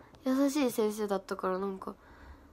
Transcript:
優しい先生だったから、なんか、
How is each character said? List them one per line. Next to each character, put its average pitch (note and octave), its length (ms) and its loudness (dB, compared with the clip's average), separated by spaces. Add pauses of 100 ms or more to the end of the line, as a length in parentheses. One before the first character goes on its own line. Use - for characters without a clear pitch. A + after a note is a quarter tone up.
(240)
優 C4+ 260 4
し C4+ 60 -2
い C4 140 4
先 G#3+ 220 2
生 G#3 160 -4
だ G3 80 2
っ F#3+ 80 -4
た G3+ 100 -4
か F#3+ 140 -2
ら、 F#3 100 0
な G3 80 -2
ん F#3+ 140 -6
か、 G3+ 160 -10 (560)